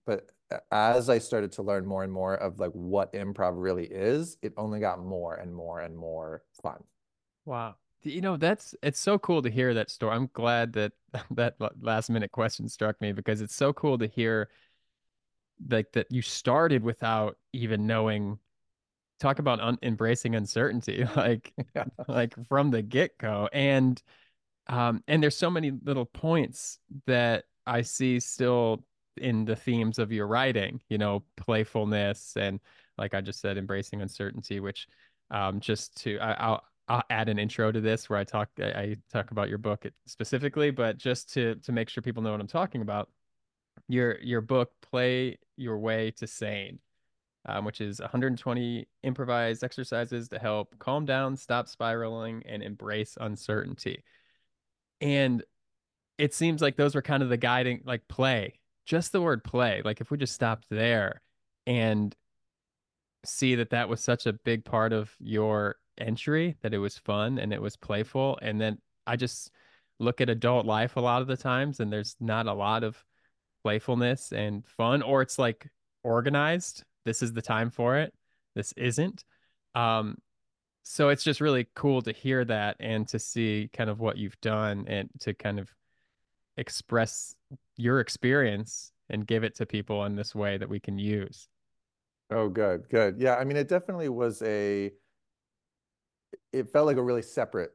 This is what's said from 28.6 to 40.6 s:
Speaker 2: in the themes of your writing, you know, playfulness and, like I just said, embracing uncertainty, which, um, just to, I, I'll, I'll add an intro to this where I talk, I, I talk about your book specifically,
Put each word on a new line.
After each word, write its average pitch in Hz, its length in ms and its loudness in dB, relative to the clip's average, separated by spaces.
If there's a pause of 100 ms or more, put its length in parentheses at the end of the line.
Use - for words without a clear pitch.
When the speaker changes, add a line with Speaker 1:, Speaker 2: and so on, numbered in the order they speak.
Speaker 2:
in 113 280 0
the 110 100 0
themes 113 460 0
of 107 100 -2
your 104 160 -2
writing, 117 600 0
you 107 100 0
know, 104 260 0 (120)
playfulness 107 1000 0
and, 98 220 -2 (400)
like 104 160 -4
I 98 60 0
just 98 200 -8
said, 98 180 -4
embracing 98 440 -6
uncertainty, 101 560 -8
which, 98 300 -8 (420)
um, 101 300 -2
just - 420 -4
to, 104 160 -4
I, 110 140 0
I'll, 113 320 0 (240)
I'll 120 220 0
add 113 180 0
an 104 100 0
intro 110 320 0
to 110 100 0
this 110 300 0
where 104 80 2
I 101 60 -2
talk, 107 240 -2 (100)
I, 98 60 -4
I 101 320 -4 (160)
talk 107 180 -2
about 101 180 -2
your 104 100 -4
book 107 280 -4 (200)
specifically, 139 640 0